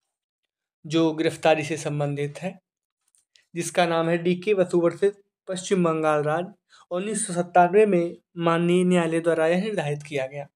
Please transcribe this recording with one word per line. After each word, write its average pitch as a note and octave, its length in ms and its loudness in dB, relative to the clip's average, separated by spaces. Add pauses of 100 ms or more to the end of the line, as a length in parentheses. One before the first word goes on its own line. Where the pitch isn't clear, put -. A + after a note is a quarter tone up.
(840)
जो D#3+ 280 2
गिरफ्तारी D#3 500 2
से D3+ 140 -6
संबंधित C#3+ 600 -4
है, F#3 220 -10 (960)
जिसका E3+ 300 0
नाम E3 240 0
है F3 80 2
डीके F3+ 360 0
बसु F3+ 260 2
वर्सेस F3 340 0 (340)
पश्चिम F3+ 360 -2
बंगाल D#3 400 0
राज्य। F3 300 -4 (380)
उन्नीस G3+ 360 -6
सौ F#3 60 -8
सत्तानवे F3+ 520 4
में F3 320 0 (200)
माननीय E3+ 460 2
न्यायालय E3+ 360 2
द्वारा D#3+ 280 0
यह F3+ 160 0
निर्धारित D3 400 -4
किया C3+ 240 -6
गया C#3+ 280 -14